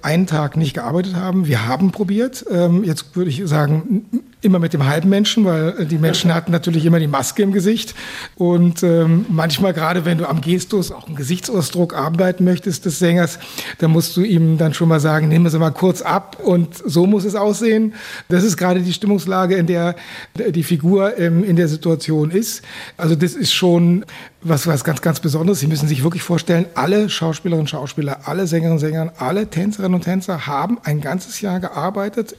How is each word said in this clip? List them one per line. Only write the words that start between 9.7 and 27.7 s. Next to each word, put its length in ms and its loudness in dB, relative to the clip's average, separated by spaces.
gerade 320 0
wenn 120 0
du 120 -4
am 120 -2
Gestus 500 -2
auch 160 -16
einen 80 -8
Gesichtsausdruck 800 -2
arbeiten 480 0
möchtest 420 0
des 140 -4
Sängers, 400 2
dann 120 2
musst 260 2
du 40 4
ihm 360 4
dann 160 2
schon 140 0
mal 120 4
sagen, 280 2
„Nehmen 180 4
wir 60 2
sie 80 0
mal 120 2
kurz 300 0
ab 420 -4
und 320 2
so 200 2
muss 200 2
es 100 -4
aussehen.“ 580 0
Das 140 2
ist 140 0
gerade 240 2
die 120 -2
Stimmungslage, 600 0
in 100 2
der 300 0
die 280 -2
Figur, 560 2
ähm, 240 2
in 120 2
der 120 4
Situation 640 0
ist. 300 -2
Also 180 2
das 180 2
ist 200 0
schon 520 4
was, 260 0
was 160 0
ganz, 180 -2
ganz 180 0
Besonderes. 400 0
Sie 80 0
müssen 200 0
sich 160 0
wirklich 180 0
vorstellen, 440 0
alle 340 0
Schauspielerinnen 520 -2
und 80 -2
Schauspieler, 580 -6